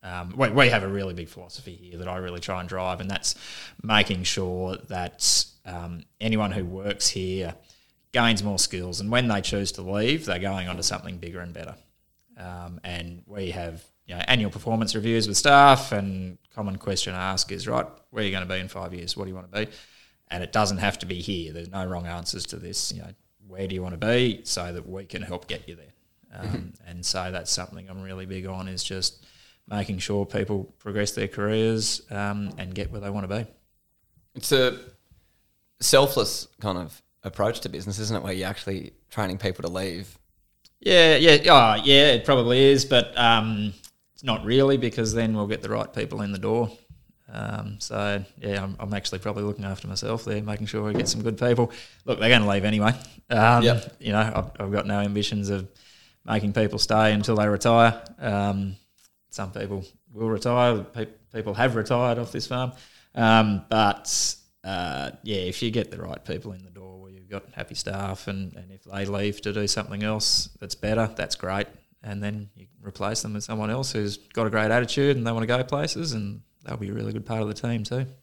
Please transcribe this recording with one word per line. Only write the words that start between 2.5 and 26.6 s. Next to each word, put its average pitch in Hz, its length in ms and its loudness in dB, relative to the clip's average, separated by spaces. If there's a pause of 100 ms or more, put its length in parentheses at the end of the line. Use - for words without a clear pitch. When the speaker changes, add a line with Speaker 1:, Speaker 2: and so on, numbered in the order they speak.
Speaker 1:
and 90 80 -10
drive, 92 320 -4
and 95 100 -6
that's - 240 -4 (480)
making 104 420 2
sure 92 520 -4 (120)
that, - 560 0 (220)
um, 87 380 -12 (160)
anyone 107 320 0
who 98 120 -4
works 95 440 -4
here 92 460 -4 (580)
gains 113 300 4
more 101 160 -2
skills, 90 420 -4
and 104 120 -4
when 120 160 2
they 101 140 0
choose 101 300 -2
to 95 100 -14
leave, 110 420 0
they're 90 160 -2
going 95 280 -4
on 90 80 -6
to - 60 -8
something 87 360 -6
bigger 90 220 -12
and 87 120 -12
better. 82 220 -14 (640)
Um, 87 440 -14
and 87 440 -12
we 98 240 -8
have, 85 340 -10 (220)
you 90 80 -14
know, 87 120 -6
annual 110 240 2
performance 113 440 -4
reviews 113 340 0
with 101 80 -2
staff, 139 560 6
and 95 460 -6 (160)
common 98 240 -6
question 95 360 -4
asked 95 380 -4
is, 90 160 -8
"Right, 123 160 0 (240)
where 110 140 -6
are 104 40 0
you 95 60 -2
gonna 92 140 -4
be 92 120 -4
in 92 100 -8
five 90 260 -10
years? 87 200 -8
What 98 100 -8
do 95 40 -10
you 92 60 -10
wanna 92 140 -14
be?" 104 180 -4 (640)
And 87 140 -6
it 170 80 -8
doesn't 98 280 2
have 101 220 0
to 90 60 -10
be 90 140 -8
here. 87 320 -6
There's 85 180 -12
no 95 140 -6
wrong 87 220 -6
answers 85 400 -8
to - 100 -12
this. 87 360 -6
You 87 100 -12
know, 85 80 -16 (360)
where 95 220 -8
do 95 60 -6
you 92 80 -6
wanna 90 160 -8
be 117 460 2
so 87 280 -6
that 87 160 -12
we 95 160 -12
can 90 160 -12
help 90 280 -10
get 82 200 -10
you 85 60 -14
there? 80 180 -20 (400)
Um, 95 140 -12
Speaker 2:
Mm-hmm. 90 440 -8